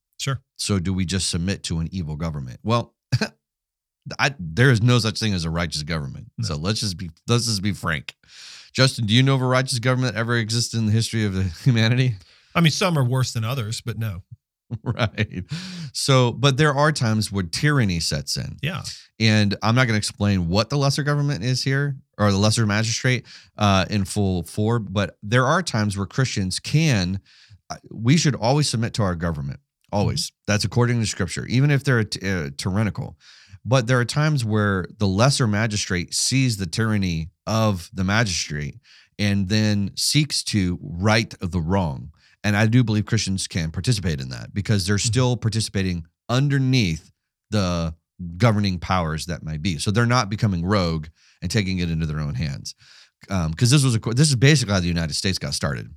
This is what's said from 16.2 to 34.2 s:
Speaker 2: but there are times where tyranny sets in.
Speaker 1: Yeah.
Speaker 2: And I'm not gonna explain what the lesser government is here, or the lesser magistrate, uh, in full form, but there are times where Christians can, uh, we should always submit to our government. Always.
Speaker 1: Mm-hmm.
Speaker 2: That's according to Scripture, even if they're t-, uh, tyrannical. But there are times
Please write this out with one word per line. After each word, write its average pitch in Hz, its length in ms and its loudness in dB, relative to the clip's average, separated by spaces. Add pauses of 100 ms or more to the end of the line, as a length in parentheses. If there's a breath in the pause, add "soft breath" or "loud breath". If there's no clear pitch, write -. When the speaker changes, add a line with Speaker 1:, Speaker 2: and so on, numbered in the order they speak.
Speaker 2:
but 127 260 2
there 151 160 4
are 147 200 2
times 110 400 0
where 98 100 0
tyranny 104 560 0
sets 73 380 -4
in. 62 260 -8
Speaker 1:
Yeah. - 200 -6 (360 loud breath)
Speaker 2:
And 107 460 4
I'm 110 100 2
not 127 140 4
gonna 110 100 0
explain 98 500 0
what 101 220 0
the 143 80 0
lesser 139 240 0
government 143 400 -2
is 123 220 -2
here, 139 320 -2 (200)
or 104 140 4
the 95 80 2
lesser 107 280 4
magistrate, 113 600 0 (320 loud breath)
uh, 98 320 4
in 98 140 0
full 92 400 0
form, 107 440 0
but 95 360 -2
there 123 200 4
are 156 160 4
times 104 360 -2
where 98 100 -2
Christians 101 540 -2
can, 107 580 2 (500 soft breath)
uh, - 100 -10 (120)
we 117 260 2
should 151 200 2
always 135 320 0
submit 113 260 -4
to - 80 0
our 92 140 0
government. 78 420 -4 (320)
Always. 101 380 0
Speaker 1:
Mm-hmm. - 140 -20 (100)
Speaker 2:
That's 104 120 0
according 120 360 0
to 107 80 0
Scripture, - 380 -6
even 139 260 2
if 135 100 2
they're 120 220 2
t-, - 160 -8 (100)
uh, 82 260 -2
tyrannical. 98 640 -4 (460 loud breath)
But 117 240 2
there 127 100 4
are 120 60 2
times 147 400 0